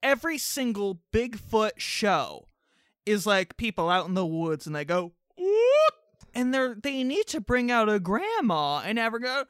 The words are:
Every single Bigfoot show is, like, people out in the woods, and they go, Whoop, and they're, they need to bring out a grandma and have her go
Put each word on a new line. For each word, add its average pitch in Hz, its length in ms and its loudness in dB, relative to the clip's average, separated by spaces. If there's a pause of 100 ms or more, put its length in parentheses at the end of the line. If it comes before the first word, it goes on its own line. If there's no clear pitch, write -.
Every 277 340 0
single 202 640 -2 (100)
Bigfoot 220 640 0
show 143 720 -2 (580)
is, 208 200 0
like, 190 320 0
people 196 320 -2
out 180 180 2
in 185 60 -4
the 185 120 0
woods, 160 420 -2
and 151 80 -6
they 147 100 -4
go, 170 280 -2 (240)
Whoop, 480 560 4 (400)
and 254 200 -2
they're, 262 220 0
they 262 280 -4
need 294 240 0
to - 140 -6
bring 247 300 0
out 226 180 4
a 214 100 2
grandma 190 800 0
and 202 160 -4
have 226 160 0
her 233 60 -4
go 262 300 -4